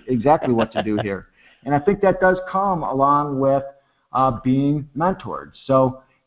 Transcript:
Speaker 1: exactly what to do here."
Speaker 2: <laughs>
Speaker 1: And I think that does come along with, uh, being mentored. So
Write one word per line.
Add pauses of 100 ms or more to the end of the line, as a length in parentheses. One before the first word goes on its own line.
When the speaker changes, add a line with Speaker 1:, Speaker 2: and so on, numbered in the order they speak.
Speaker 1:
exactly
what
to
do
here." (200)
Speaker 2:
<laughs>
Speaker 1:
And
I
think
that
does (100)
come
along
with, (520)
uh, (120)
being
mentored. (140)
So (240)